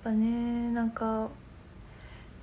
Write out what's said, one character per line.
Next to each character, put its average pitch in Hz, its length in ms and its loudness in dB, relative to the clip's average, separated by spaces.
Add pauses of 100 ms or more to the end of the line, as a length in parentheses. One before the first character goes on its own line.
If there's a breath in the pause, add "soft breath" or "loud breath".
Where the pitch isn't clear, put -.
ぱ 226 60 0
ね、 233 600 4
な 233 140 4
ん 226 60 4
か、 220 380 0 (1160 loud breath)